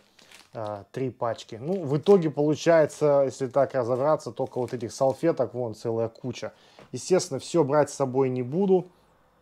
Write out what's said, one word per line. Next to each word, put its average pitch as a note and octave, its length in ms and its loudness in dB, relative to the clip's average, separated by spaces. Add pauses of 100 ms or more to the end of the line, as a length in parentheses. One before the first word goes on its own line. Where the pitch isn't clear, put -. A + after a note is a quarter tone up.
(540)
э, G#2 380 -10
три C3 200 -6
пачки. A2+ 500 -8
Ну, F3 220 -6
в C#3+ 140 -2
итоге E3+ 340 4
получается, D3 920 4
если C3 220 -4
так C3 280 0
разобраться, C3 560 0
только B2+ 260 -6
вот B2 160 -6
этих A#2 180 -8
салфеток C3+ 600 0
вон A#2+ 220 -6
целая A2+ 340 -4
куча. A2+ 440 -10 (380)
Естественно, C#3 480 0
всё E3+ 240 2
брать C#3+ 280 2
с - 20 -12
собой C3+ 360 0
не B2+ 120 -4
буду, F3+ 460 0 (540)